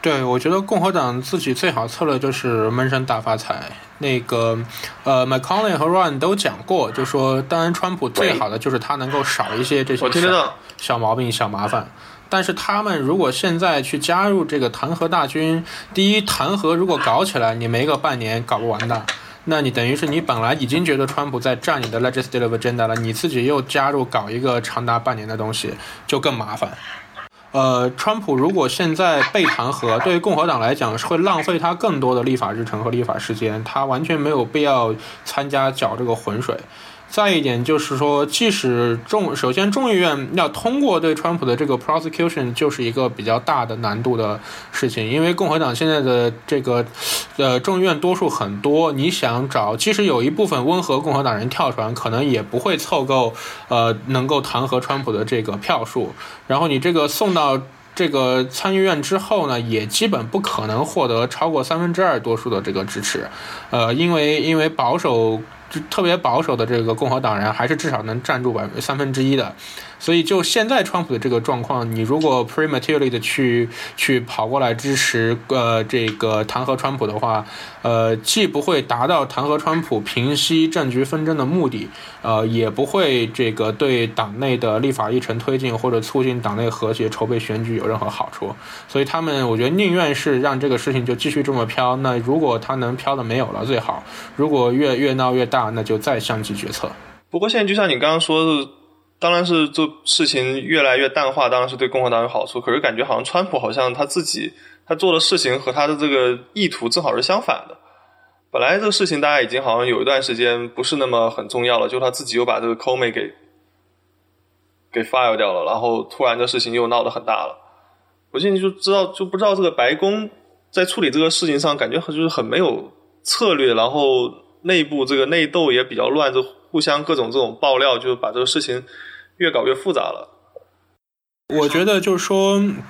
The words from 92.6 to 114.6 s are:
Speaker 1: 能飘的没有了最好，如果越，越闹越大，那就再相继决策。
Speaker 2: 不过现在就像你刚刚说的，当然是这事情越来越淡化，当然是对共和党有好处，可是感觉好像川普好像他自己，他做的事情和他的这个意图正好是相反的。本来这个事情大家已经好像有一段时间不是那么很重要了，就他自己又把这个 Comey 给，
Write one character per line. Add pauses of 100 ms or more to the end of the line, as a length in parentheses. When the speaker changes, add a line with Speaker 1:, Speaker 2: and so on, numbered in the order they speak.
Speaker 1:
能
飘
的
没
有
了
最
好， (320)
如
果
越，
越
闹
越
大，
那
就
再
相
继
决
策。 (380)
Speaker 2:
不
过
现
在
就
像
你
刚
刚
说
的， (500)
当
然
是
这 (160)
事
情
越
来
越
淡
化，
当
然
是
对
共
和
党
有
好
处，
可
是
感
觉
好
像
川
普
好
像
他
自
己， (340)
他
做
的
事
情
和
他
的
这
个 (140)
意
图
正
好
是
相
反
的。 (760)
本
来
这
个
事
情
大
家
已
经
好
像
有
一
段
时
间
不
是
那
么
很
重
要
了，
就
他
自
己
又
把
这
个
Comey
给， (1600)